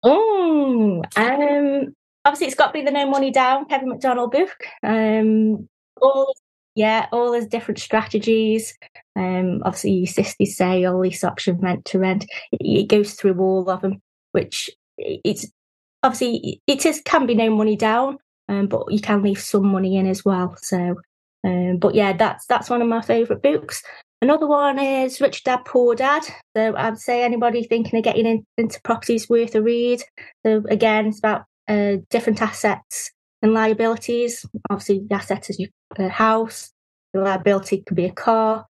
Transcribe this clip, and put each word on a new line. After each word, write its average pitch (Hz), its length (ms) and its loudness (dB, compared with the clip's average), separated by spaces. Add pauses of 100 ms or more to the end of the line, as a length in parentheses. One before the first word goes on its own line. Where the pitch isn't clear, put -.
Oh, 285 960 2 (140)
um, 277 760 0 (320)
obviously 294 220 0
it's 269 80 -6
got 294 120 4
to - 60 -4
be 302 100 -6
the 277 80 0
No 277 180 0
Money 269 220 0
Down, 262 340 2
Kevin 262 240 -2
McDonald 240 420 -2
book. 339 200 2 (320)
Um, 220 840 2 (340)
all, 269 320 2 (420)
yeah, 220 360 2
all 240 220 0
his 233 140 -2
different 226 320 -6
strategies. 220 960 0 (400)
Um, 185 480 -2
obviously 196 260 -2
your 180 160 0
sisters - 480 -2
say, 185 300 2
all 180 160 2
these 180 220 -2
options 175 380 -2
rent 180 240 -2
to - 140 0
rent. 190 260 0 (280)
It, - 80 -4
it 208 260 2
goes 208 280 2
through 190 240 0
all 190 300 0
of 185 140 -4
'em, 196 160 -4 (320)
which - 380 -4 (300)
i-, - 260 -8
it's - 200 -2 (580)
obviously 240 640 -2
it 277 180 0
is, 311 180 0
can 294 220 2
be 233 100 2
no 220 140 4
money 214 260 2
down, 240 420 0 (300)
um, 202 200 -2
but - 240 -4
you 208 100 0
can 208 200 0
leave 202 200 0
some 196 260 0
money 190 300 0
in 190 100 2
as 185 160 -4
well. 185 380 0
So, 175 340 -2 (500)
um, 180 340 0
but 202 160 2
yeah, 202 180 2
that's, - 320 -2
that's - 240 -2
one 240 120 0
of 233 60 0
my 226 140 0
favourite 233 400 -2
books. - 420 -2 (380)
Another 302 260 4
one 285 320 2
is 269 420 -2
Rich - 240 0
Dad 247 200 -2
Poor 240 300 4
Dad. 277 280 0 (320)
So 220 200 0
I'd 220 220 -4
say 240 260 -2
anybody 233 400 0
thinking 226 340 0
of 220 60 0
getting 226 220 2
in, 226 200 0 (120)
into 226 260 -4
property 233 320 0
is 220 140 -6
worth 233 260 2
a 214 60 4
read. 240 400 0 (440)
So 214 240 2
again, 214 380 2
it's 214 120 -4
about, 214 260 -2 (220)
uh, 202 300 0 (120)
different 233 320 0
assets - 720 -4 (300)
and 220 120 4
liabilities. 226 920 0 (240)
Obviously, 202 380 -2
the 202 80 -2
asset 196 340 -6
is 196 100 -8
your, 196 100 -6 (280)
uh, 190 120 -2
house. 220 640 -2 (420)
The 190 80 0
liability 196 640 0
could 175 80 -4
be 170 100 0
a 185 60 -4
car. 220 640 0